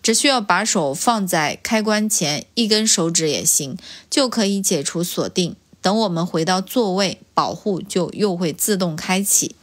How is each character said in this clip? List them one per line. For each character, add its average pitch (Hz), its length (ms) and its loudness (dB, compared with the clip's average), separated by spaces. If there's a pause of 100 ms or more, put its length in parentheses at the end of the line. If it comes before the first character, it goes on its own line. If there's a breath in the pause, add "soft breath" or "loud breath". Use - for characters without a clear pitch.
只 226 100 2
需 226 140 2
要 262 140 4
把 196 240 2
手 151 280 0
放 214 320 0
在 165 380 0
开 220 180 0
关 214 300 0
前 147 440 -2
一 233 120 2
根 214 180 2
手 170 240 2
指 160 200 0
也 110 160 -2
行， 139 320 0 (340 loud breath)
就 269 180 2
可 226 160 0
以 196 160 0
解 170 220 0
除 - 220 -2
锁 143 240 -4
定。 - 260 -2 (260)
等 196 180 2
我 220 100 2
们 170 180 -2
回 160 180 -2
到 185 160 0
座 190 340 -2
位， 190 260 -2 (120)
保 - 220 0
护 180 260 -4
就 - 300 -2
又 196 260 0
会 175 160 -2
自 - 240 0
动 175 200 -2
开 185 260 -2
启。 - 400 0